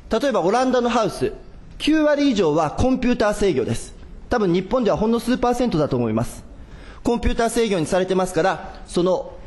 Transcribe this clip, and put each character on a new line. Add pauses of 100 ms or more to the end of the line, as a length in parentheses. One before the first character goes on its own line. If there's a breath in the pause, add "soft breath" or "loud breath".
例
え
ば
オ
ラ
ン
ダ
の
ハ
ウ
ス、 (440)
九
割
以
上
は
コ
ン
ピ
ュ
ー
タ
ー
制
御
で
す。 (360)
多
分
日
本
で
は
ほ
ん
の
数
パ
ー
セ
ン
ト
だ
と
思
い
ま
す。 (600 loud breath)
コ
ン
ピ
ュ
ー
タ
ー
制
御
に
さ
れ
て
ま
す
か
ら、 (140)
そ
の (140 loud breath)